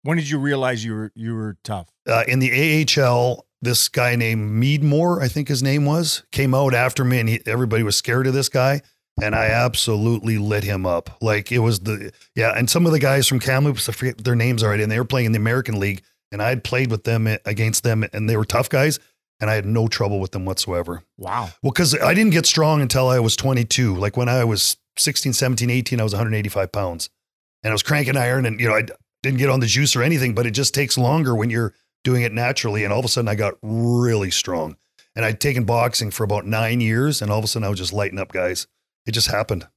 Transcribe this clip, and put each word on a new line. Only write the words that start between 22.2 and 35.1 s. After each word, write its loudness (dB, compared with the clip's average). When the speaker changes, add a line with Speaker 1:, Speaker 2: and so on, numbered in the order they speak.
Speaker 2:
get 2
strong 2
until 2
I 4
was 2
twenty-two. 0
Like, -2
when 0
I 2
was 0
sixteen, -2
seventeen, 0
eighteen, 0
I 2
was -2
a -2
hundred 0
eighty-five -2
pounds. -6
And -2
I 0
was -2
cranking 0
iron 0
and, -4
you 0
know, 2
I 2
d-, -8
didn't -2
get 2
on 2
the 2
juice 2
or 2
anything, 0
but 0
it -2
just -2
takes 0
longer 2
when 0
you're -2
doing 2
it 0
naturally. 0
And 0
all 2
of -4
a -2
sudden 0
I 0
got -2
really 0
strong. -4